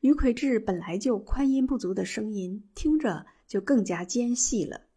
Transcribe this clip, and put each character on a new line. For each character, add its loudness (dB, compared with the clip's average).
余 6
魁 2
志 2
本 -2
来 -6
就 0
宽 0
音 2
不 0
足 -4
的 -2
声 -6
音， -8
听 2
着 -2
就 -2
更 4
加 -4
尖 -2
细 0
了 -10